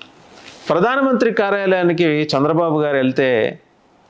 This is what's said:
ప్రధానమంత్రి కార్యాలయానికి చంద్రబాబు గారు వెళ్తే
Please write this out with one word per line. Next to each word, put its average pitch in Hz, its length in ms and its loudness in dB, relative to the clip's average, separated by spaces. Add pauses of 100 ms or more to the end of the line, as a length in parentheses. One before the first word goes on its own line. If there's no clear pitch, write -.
(680)
ప్రధానమంత్రి 247 640 0
కార్యాలయానికి 190 720 0
చంద్రబాబు 151 760 0
గారు 147 160 0
వెళ్తే 127 600 0 (500)